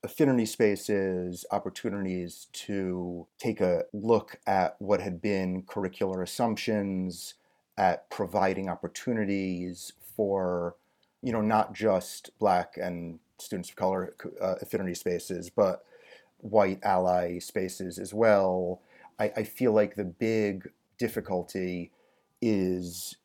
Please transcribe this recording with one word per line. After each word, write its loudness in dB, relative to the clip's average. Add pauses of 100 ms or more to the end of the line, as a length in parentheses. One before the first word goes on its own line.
affinity 4
spaces, 0
opportunities -4
to -6 (120)
take -2
a 2 (100)
look 0
at 2
what 2
had -6
been 0
curricular -4
assumptions, -2 (420)
at 2
providing 0
opportunities -4 (240)
for, 0 (460)
you -2
know, 0
not 2
just 0
Black 2
and -6 (200)
students -8
of -20
color, 0 (260)
uh, 0
affinity -4
spaces, -4
but 2 (540)
white 4
ally 2
spaces -6
as -10
well. 4 (380)
I, 0
I 0
feel 2
like 4
the -2
big 0 (260)
difficulty -4 (500)
is 0